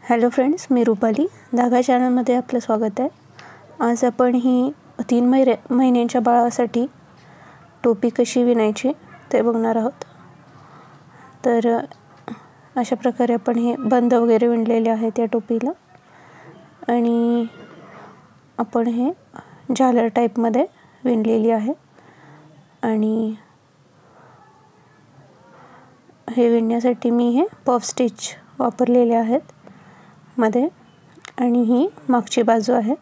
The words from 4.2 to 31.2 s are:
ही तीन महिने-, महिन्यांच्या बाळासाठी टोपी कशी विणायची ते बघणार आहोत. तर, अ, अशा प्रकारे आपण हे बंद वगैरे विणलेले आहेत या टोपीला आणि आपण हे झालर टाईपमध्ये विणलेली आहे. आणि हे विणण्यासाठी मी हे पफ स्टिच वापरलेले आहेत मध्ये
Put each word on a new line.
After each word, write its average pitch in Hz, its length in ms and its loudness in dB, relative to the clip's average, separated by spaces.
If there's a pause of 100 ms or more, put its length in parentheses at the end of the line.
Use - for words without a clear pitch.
ही 254 360 0 (380)
तीन 240 200 2
महिने-, 254 440 2
महिन्यांच्या 247 480 2
बाळासाठी 240 680 0 (960)
टोपी 233 260 0
कशी 247 340 0
विणायची 233 480 0 (420)
ते 233 80 2
बघणार 226 340 0
आहोत. 226 300 -4 (1400)
तर, 233 320 2
अ, 254 80 -6 (920)
अशा 247 200 -2
प्रकारे 240 380 -2
आपण 233 220 -2
हे 233 200 -2
बंद 247 380 0
वगैरे 233 340 2
विणलेले 226 420 0
आहेत 226 300 -2
या 233 60 0
टोपीला 226 460 -4 (1200)
आणि 233 520 0 (1120)
आपण 233 300 -2
हे 247 240 -2 (680)
झालर 240 280 2
टाईपमध्ये 233 580 0 (380)
विणलेली 226 460 0
आहे. 226 240 -2 (1120)
आणि 220 520 -2 (3000)
हे 240 200 2
विणण्यासाठी 233 600 0
मी 240 200 2
हे 262 160 2 (200)
पफ 247 200 0
स्टिच - 500 -4 (240)
वापरलेले 240 560 2
आहेत 226 260 0 (960)
मध्ये 240 300 0 (680)